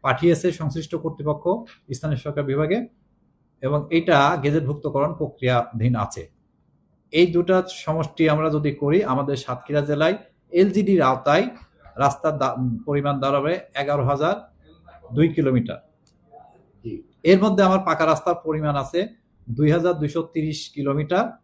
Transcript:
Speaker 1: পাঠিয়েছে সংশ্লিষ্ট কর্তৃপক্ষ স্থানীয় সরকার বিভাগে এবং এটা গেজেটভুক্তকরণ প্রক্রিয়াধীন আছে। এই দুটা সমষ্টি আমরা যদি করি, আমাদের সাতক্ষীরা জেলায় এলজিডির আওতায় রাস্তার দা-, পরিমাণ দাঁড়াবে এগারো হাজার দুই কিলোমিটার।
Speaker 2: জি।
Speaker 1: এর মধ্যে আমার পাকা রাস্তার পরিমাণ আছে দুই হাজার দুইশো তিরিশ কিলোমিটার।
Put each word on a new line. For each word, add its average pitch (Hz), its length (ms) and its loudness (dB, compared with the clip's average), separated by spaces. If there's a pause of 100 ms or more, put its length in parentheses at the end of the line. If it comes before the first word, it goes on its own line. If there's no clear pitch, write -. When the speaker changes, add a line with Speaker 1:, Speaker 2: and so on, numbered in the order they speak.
Speaker 1:
পাঠিয়েছে 165 500 2
সংশ্লিষ্ট 160 440 -8
কর্তৃপক্ষ 151 520 -4 (460)
স্থানীয় 143 260 -4
সরকার 147 240 -6
বিভাগে 156 440 0 (760)
এবং 147 300 -2
এটা 165 520 2
গেজেটভুক্তকরণ 147 720 -2
প্রক্রিয়াধীন 123 840 -2
আছে। 98 340 -6 (800)
এই 170 160 4
দুটা 170 420 2
সমষ্টি 156 600 -2
আমরা 156 200 2
যদি 147 220 0
করি, 147 320 0
আমাদের 135 320 -2
সাতক্ষীরা 135 460 -4
জেলায় 147 360 0 (340)
এলজিডির 185 500 4
আওতায় 147 480 2 (480)
রাস্তার 143 400 0
দা-, 123 480 -2
পরিমাণ 143 340 -2
দাঁড়াবে 143 400 0 (160)
এগারো 143 300 -2
হাজার 151 480 -2 (600)
দুই 151 160 2
কিলোমিটার। 131 480 0 (1040)
Speaker 2:
জি। - 200 -12 (200)
Speaker 1:
এর 185 200 6
মধ্যে 196 200 4
আমার 190 160 4
পাকা 160 260 0
রাস্তার 160 300 0
পরিমাণ 156 400 -2
আছে 170 320 -2 (420)
দুই 147 220 2
হাজার 170 220 2
দুইশো 151 280 -2 (120)
তিরিশ 156 360 -6
কিলোমিটার। 147 600 -2 (120)